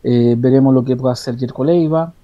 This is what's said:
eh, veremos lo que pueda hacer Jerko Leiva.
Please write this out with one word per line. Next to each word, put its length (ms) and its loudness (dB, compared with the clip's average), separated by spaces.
eh, 340 2
veremos 360 4
lo 120 2
que 100 -2
pueda 160 -4
hacer 260 -8
Jerko 280 -6
Leiva. 480 -2